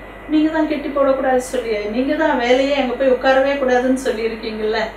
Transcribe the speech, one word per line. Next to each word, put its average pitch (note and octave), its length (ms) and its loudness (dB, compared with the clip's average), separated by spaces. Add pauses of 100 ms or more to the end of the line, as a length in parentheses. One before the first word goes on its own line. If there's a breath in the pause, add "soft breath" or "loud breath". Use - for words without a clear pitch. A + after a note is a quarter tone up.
(280)
"நீங்க D#4 220 2
தான் D#4 180 0
கெட்டி C#4+ 200 -4
போடக்கூடாது C4 480 2
சொல்லி, A#3 420 -2
நீங்க B3 360 -2
தான் D4+ 240 0
வேலையே C4+ 360 2
அங்க B3 200 0
போய் C4+ 180 2
உட்காரவே C4+ 500 2
கூடாதுன்னு B3+ 420 2
சொல்லியிருக்கீங்கல்ல. A3 760 -4 (180)